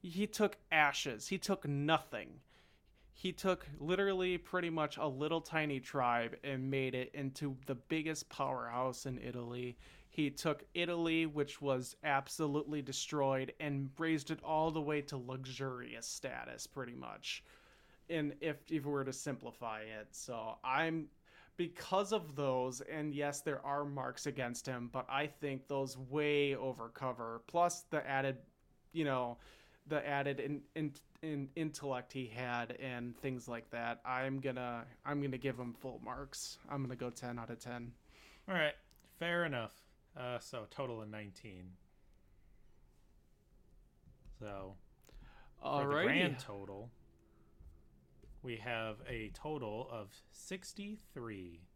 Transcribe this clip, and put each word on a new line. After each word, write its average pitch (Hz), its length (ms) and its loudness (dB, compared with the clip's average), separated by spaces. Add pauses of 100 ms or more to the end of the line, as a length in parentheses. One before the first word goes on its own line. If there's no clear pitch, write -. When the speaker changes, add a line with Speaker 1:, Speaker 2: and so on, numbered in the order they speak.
Speaker 1:
He 190 240 0
took 208 300 4 (160)
ashes. 143 560 6
He 190 80 2
took 185 320 0
nothing. 143 720 2 (720)
He 185 200 -2
took 185 340 2 (120)
literally 185 600 4
pretty 170 320 0
much 156 260 2
a 160 100 2
little 151 360 2
tiny 151 360 2
tribe 120 640 2
and 135 280 0
made 131 240 2
it 127 200 -2
into 139 420 -2 (100)
the 139 80 0
biggest 156 560 -2
powerhouse 127 760 0
in 131 140 -2
Italy. 123 580 -4 (320)
He 147 220 2
took 143 420 0
Italy, 170 540 4
which 147 340 0
was 131 420 2
absolutely 147 760 2
destroyed, 135 800 2
and 139 380 0
raised 160 320 4
it 160 120 -2
all 156 280 4
the 160 100 0
way 147 220 2
to 143 160 -6
luxurious 127 880 -4
status, 123 600 -6
pretty 120 280 -8
much. - 500 -8 (640)
And 151 320 2
if, 151 160 0 (140)
if 147 160 0
we 147 60 0
were 139 120 2
to 131 80 -2
simplify 120 680 -4
it. 107 300 -8
So 113 520 -6
I'm, 156 440 2 (500)
because 190 560 2
of 160 220 0
those, 127 440 2
and 151 340 -4
yes, 143 280 0
there 143 240 0
are 143 180 2
marks 131 400 -4
against 120 400 -2
him, 123 260 -2
but 131 200 -2
I 143 160 2
think 139 420 -4
those 135 300 0
way 143 600 4
overcover. 117 880 -4
Plus 170 420 4
the 156 180 2
added, 135 300 2 (560)
you 165 100 2
know, 127 320 2 (500)
the 147 200 0
added 143 340 2
in, 139 200 -2 (160)
in, 156 160 0 (300)
in 143 340 -4
intellect 143 560 -4
he 131 140 -4
had 120 540 -2
and 120 380 -6
things 127 300 -4
like 117 220 -6
that. 117 340 -2
I'm 131 360 0
gonna, 123 440 -2 (200)
I'm 143 160 0
gonna 135 180 0
give 123 200 -2
him 120 160 -4
full 120 300 -8
marks. 135 540 -8 (120)
I'm 139 120 0
gonna 127 140 -2
go 123 140 -4
ten 120 280 -6
out 117 120 -8
of 117 80 -6
ten. 120 320 -8 (580)
Speaker 2:
All 190 60 0
right, 156 200 4 (440)
fair 175 280 2
enough. 120 260 -2 (440)
Uh, 123 220 -4
so 113 320 -8
total 120 320 -4
of 107 60 -10
nineteen. 98 640 -10 (2750)
So 98 360 -8 (880)
for 139 220 2
the 143 80 2
Speaker 1:
Alrighty. 156 120 4
Speaker 2:
grand 170 340 4
total, 101 520 -10 (1500)
we 123 160 -6
have 113 380 -2 (120)
a 110 260 -4
total 127 560 -6
of 104 200 -8 (220)
sixty-three. 117 1300 -10 (160)